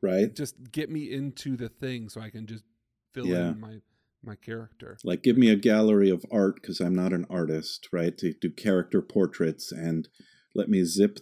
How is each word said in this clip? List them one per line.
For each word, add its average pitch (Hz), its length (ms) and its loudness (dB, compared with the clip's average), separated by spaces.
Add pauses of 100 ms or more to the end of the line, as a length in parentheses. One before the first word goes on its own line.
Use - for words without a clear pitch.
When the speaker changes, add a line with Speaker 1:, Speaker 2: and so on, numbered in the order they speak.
Speaker 1:
Right. 98 320 2
Speaker 2:
Just 143 220 -10 (160)
get 156 180 -6
me 151 220 -8
into 135 440 -6
the 117 140 -8
thing 123 400 -8
so 110 100 -14
I 110 120 -14
can 110 160 -14
just 110 160 -14 (500)
fill 123 140 -6
Speaker 1:
Yeah. 87 240 0
Speaker 2:
in 107 80 -8
my, 107 160 -16 (480)
my 104 120 -14
character." - 680 -16
Speaker 1:
Like, - 180 -4
give 120 160 4
me 123 120 8
a 107 60 8
gallery 107 540 6
of 87 220 0
art 98 320 0
'cause 92 180 -6
I'm 92 140 0
not 92 180 0
an 87 160 -4
artist, 80 640 -6
right? 85 240 -2
To 87 160 -4
do - 160 -4
character 92 540 0
portraits - 680 -2
and 82 380 -4 (460)
let - 120 -2
me 95 160 2
zip 101 380 2